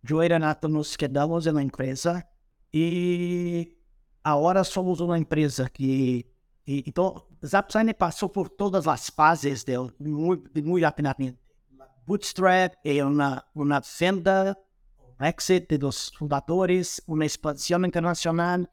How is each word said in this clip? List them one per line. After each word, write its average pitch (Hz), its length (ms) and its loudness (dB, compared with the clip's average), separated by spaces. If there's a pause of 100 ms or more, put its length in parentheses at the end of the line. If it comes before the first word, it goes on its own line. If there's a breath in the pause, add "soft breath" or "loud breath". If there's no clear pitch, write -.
Yo 156 220 0
y 170 40 4
Renato 160 400 2
nos 151 300 -2
quedamos 151 500 0
en 156 80 2
la 147 60 2
empresa 139 680 -4 (420)
y 175 1040 -2 (460)
ahora 160 400 4
somos 185 380 -2
una 170 160 0
empresa 147 520 0
que, - 160 -6 (800)
y, 139 240 -6
y - 20 -14
to-, - 360 -2 (180)
Zapsai 214 480 0
pasó 175 380 -2
por 185 180 -4
todas 190 360 0
las 143 260 -2
fases 151 540 2
de 127 140 -2 (200)
muy, 151 440 -2 (100)
de 156 80 -2
muy 170 200 0
rápidamente. 139 580 -2 (680)
Bootstrap, 185 680 2 (100)
eh, 143 200 2
una, 139 500 0
una 143 280 0 (180)
venda, 190 580 2 (400)
un - 280 -10
exit 175 440 0
de 156 80 2
los 139 400 -4
fundadores, 170 880 -2
una 156 200 -2
expansión 156 600 -2
internacional. 175 880 0